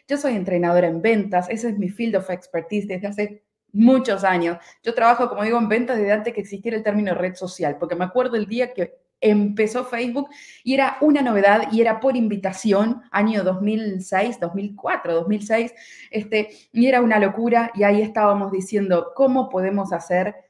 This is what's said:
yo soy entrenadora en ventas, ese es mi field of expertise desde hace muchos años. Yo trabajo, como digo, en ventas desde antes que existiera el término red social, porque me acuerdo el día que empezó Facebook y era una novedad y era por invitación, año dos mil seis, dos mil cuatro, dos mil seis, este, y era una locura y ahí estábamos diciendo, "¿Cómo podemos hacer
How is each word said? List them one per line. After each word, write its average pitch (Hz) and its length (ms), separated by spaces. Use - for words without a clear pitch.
yo 285 80
soy 277 200
entrenadora 175 500
en 165 160
ventas, 196 480
ese 226 200
es 202 80
mi 185 100
field 226 280
of 185 140
expertise 180 560
desde 196 220
hace 208 360
muchos 220 520
años. 175 340
Yo 233 120
trabajo, 240 340
como 202 140
digo, 226 160
en 220 100
ventas 240 300
desde 202 140
antes 214 200
que 214 80
existiera 202 360
el 214 80
término 208 300
red 180 200
social, 170 440
porque 165 180
me 180 80
acuerdo 240 320
el 208 100
día 240 260
que 175 220
empezó 214 640
Facebook 247 440
y 262 120
era 269 260
una 294 200
novedad 208 520
y 226 80
era 226 200
por 262 160
invitación, 208 920
año 208 320
dos 185 180
mil 208 420
seis, 214 380
dos 170 140
mil 202 220
cuatro, - 380
dos 170 120
mil 208 180
seis, 233 300
este, 214 400
y 233 140
era 254 160
una 220 160
locura 226 560
y 202 80
ahí 202 200
estábamos 202 500
diciendo, 190 640
"¿Cómo 262 340
podemos 190 440
hacer 185 440